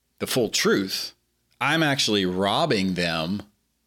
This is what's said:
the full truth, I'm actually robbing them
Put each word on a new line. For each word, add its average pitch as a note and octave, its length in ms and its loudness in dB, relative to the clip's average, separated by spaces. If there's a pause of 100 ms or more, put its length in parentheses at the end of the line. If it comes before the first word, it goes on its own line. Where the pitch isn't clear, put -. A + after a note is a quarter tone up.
(180)
the - 80 -6
full A2+ 220 0
truth, - 640 0 (460)
I'm D3+ 220 0
actually A2+ 440 2
robbing G2 680 0
them E2+ 480 -2 (440)